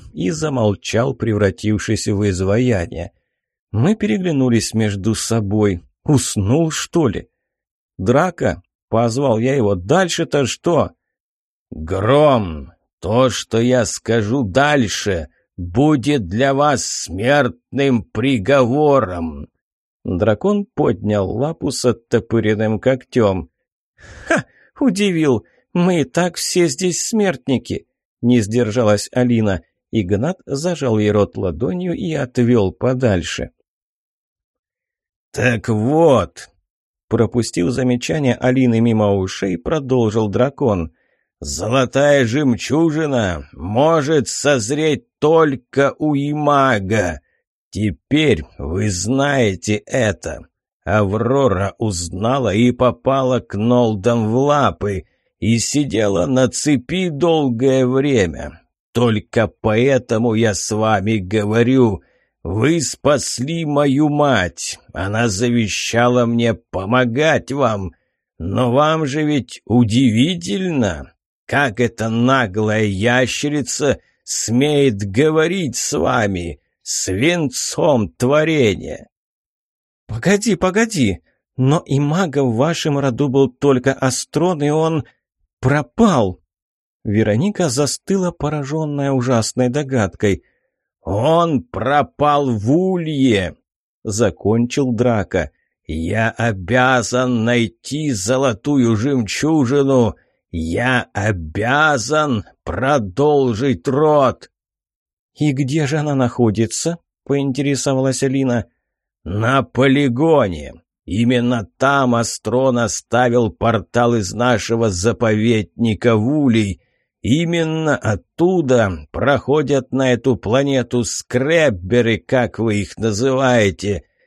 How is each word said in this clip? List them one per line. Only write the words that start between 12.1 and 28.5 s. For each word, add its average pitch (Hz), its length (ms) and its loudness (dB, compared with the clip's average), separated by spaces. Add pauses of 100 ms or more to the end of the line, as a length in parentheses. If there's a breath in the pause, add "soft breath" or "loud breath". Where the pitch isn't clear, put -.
То, 117 300 0
что - 300 -2
я 123 240 2
скажу 113 580 -2
дальше, 104 880 0 (280)
будет 123 720 0
для 127 280 0
вас 143 300 0
смертным 123 1160 0
приговором!" 123 1400 0 (560)
Дракон 110 640 0
поднял 104 640 -2
лапу 139 400 -4
с - 140 -4
оттопыренным 110 960 0
когтём. 110 720 0 (760 loud breath)
"Ха! - 180 0 (340 soft breath)
Удивил! 180 640 2 (280 soft breath)
Мы 175 300 2
и - 20 -2
так 170 320 -2
все 175 320 0
здесь 170 380 -4
смертники!" — 147 800 -2 (360)
не 120 180 4
сдержалась 107 720 0